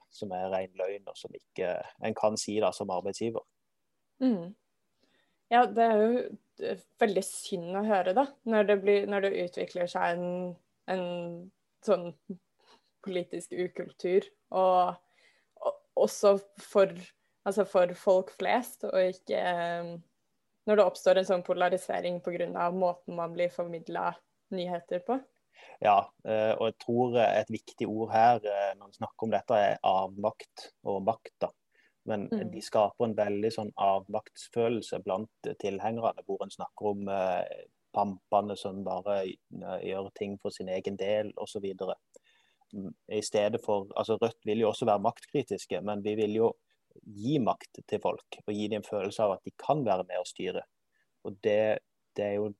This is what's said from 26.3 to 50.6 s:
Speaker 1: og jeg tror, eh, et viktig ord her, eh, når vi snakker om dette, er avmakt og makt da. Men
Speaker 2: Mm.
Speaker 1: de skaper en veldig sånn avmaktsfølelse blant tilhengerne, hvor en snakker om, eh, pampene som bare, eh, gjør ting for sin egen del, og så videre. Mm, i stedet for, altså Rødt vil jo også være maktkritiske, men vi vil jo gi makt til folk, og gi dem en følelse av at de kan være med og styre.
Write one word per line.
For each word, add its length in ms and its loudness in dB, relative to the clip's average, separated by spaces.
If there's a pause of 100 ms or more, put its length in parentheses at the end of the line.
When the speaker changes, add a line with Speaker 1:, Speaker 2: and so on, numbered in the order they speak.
Speaker 1:
og 140 0
jeg 100 -4
tror, 400 0
eh, 220 4
et 100 -2
viktig 380 -8
ord 240 -4
her, 320 8
eh, 320 -2
når 140 -20
vi 100 -20
snakker 260 -8
om 40 -4
dette, 260 0
er 260 4
avmakt 880 -2 (140)
og 200 -2
makt 360 -2
da. 80 0 (580)
Men 240 -4
Speaker 2:
Mm. 200 -4
Speaker 1:
de 100 -12
skaper 440 2
en 100 0
veldig 380 0
sånn 240 -6
avmaktsfølelse 1300 -2
blant 260 -2 (280)
tilhengerne, 680 -2
hvor 180 -4
en 80 -10
snakker 400 -6
om, 180 -4
eh, 360 0 (500)
pampene 640 0
som 280 -8
bare, 380 -2
eh, 640 -8
gjør 300 -6
ting 240 -6
for 120 -6
sin 180 -10
egen 280 -4
del, 400 -2
og 120 -8
så 120 -10
videre. 340 -6 (800)
Mm, 200 -10 (160)
i 100 -2
stedet 420 0
for, 240 0 (100)
altså 220 0
Rødt 260 -2
vil 160 0
jo 100 4
også 160 -2
være 160 4
maktkritiske, 800 -4
men 200 -4
vi 120 -2
vil 200 0
jo 200 2 (500)
gi 340 -2
makt 480 -2
til 140 -2
folk, 460 -4
og 80 -2
gi 140 -2
dem 100 -4
en 40 -8
følelse 380 -4
av 120 4
at 120 -8
de 140 -14
kan 260 0
være 220 2
med 120 -6
og 80 -4
styre. 360 -6 (600)